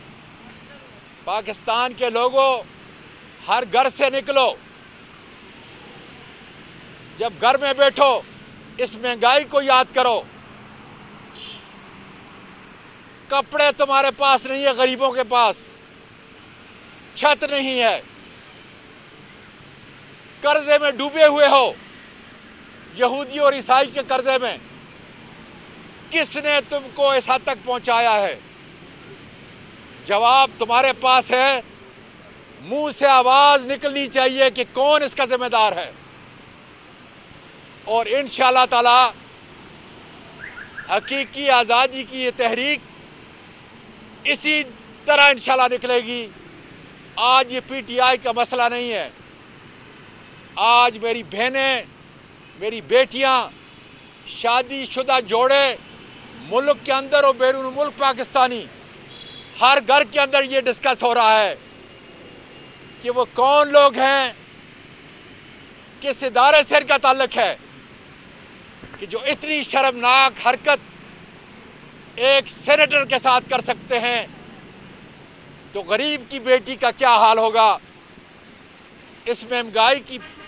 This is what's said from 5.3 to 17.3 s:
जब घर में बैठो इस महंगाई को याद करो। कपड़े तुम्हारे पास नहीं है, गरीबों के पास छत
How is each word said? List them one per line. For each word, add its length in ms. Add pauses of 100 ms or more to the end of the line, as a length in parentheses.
जब 200
घर 200
में 180
बैठो 340 (680)
इस 160
महंगाई 500
को 180
याद 300
करो। 240 (3000)
कपड़े 440
तुम्हारे 400
पास 340
नहीं 160
है, 120
गरीबों 380
के 120
पास 300 (1600)
छत 300